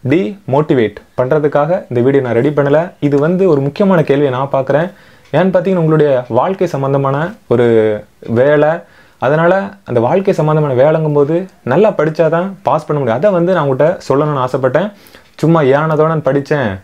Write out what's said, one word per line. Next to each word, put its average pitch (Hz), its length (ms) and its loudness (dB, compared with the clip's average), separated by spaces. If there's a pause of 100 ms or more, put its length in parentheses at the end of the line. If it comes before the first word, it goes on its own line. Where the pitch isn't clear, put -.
டிமோட்டிவேட் 151 840 -2 (220)
பண்றதுக்காக 151 720 -2
இந்த 120 120 -2
வீடியோ 135 220 2
நான் 120 100 -4
ரெடி 120 160 0
பண்ணல. 147 500 0
இது 143 200 0
வந்து 180 300 0
ஒரு 139 120 2
முக்கியமான 170 420 0
கேள்வியை 139 280 0
நான் 131 200 -4
பார்க்குறேன். 139 400 -2 (420)
ஏன்னு 180 180 2
பார்த்தீங்கன்னா, 185 240 0
உங்களுடைய 151 520 2
வாழ்க்கை 175 400 0
சம்பந்தமான 139 680 -2 (140)
ஒரு 120 200 2 (520)
வேலை, 147 500 2 (500)
அதனால 170 540 0 (120)
அந்த 120 140 -2
வாழ்க்கை 180 340 0
சம்பந்தமான 156 400 0
வேலைங்கும் 156 400 2
போது 156 320 0 (180)
நல்லா 185 280 2
படிச்சாதான் 160 600 -2 (120)
பாஸ் 147 220 -2
பண்ண 147 160 -4
முடியும். 117 140 -2
அதை 196 160 0
வந்து 175 220 0
நான் 147 160 0
உங்கள்கிட்ட 135 280 0 (120)
சொல்லணும்னு 139 360 0
ஆசைப்பட்டேன். 135 460 -2 (460)
சும்மா 160 240 2
ஏனதோனு 156 640 2
படிச்சேன் 135 600 -2